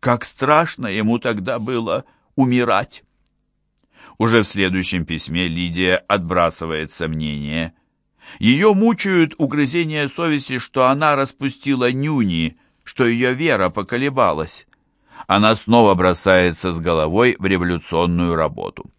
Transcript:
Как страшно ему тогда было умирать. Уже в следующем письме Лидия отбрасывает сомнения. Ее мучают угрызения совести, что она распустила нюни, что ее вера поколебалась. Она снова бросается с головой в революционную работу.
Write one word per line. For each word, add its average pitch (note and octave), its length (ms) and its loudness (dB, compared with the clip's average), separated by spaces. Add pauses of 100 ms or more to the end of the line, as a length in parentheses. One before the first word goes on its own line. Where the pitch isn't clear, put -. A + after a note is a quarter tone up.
Как A#2+ 240 0
страшно D3+ 600 0
ему G#2+ 320 0
тогда A2+ 400 -4
было A2+ 460 -4 (300)
умирать. B2 680 0 (1160)
Уже A2+ 240 4
в G2 40 0
следующем F#2 580 -2
письме E2 440 -4
Лидия F2 480 -2
отбрасывает E2 960 -2
сомнения. D#2 840 -6 (640)
Ее G3+ 360 4
мучают F#3+ 640 2
угрызения D3 720 -2
совести, C#3+ 500 -4
что B2+ 300 0
она D3 280 2
распустила C3+ 760 -2
нюни, B2+ 680 -2 (260)
что - 220 0
ее A#2+ 260 2
вера B2 380 0
поколебалась. G#2+ 960 -2 (600)
Она G#2+ 300 4
снова A2 380 4
бросается F2+ 800 2
с E2 80 -4
головой E2+ 580 2
в F#2+ 80 -4
революционную F2 880 0
работу. D2 640 -6